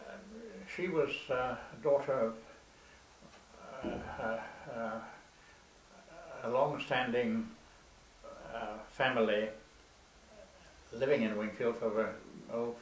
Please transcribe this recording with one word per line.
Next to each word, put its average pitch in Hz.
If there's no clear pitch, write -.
she 180
was, 151
uh, 127
a -
daughter 139
of, 113
uh, -
uh, 113
uh, 113
a 117
long-standing, 123
uh, 110
family 110
living 131
in 107
Wingfield 110
for, 110
uh, -
oh, 117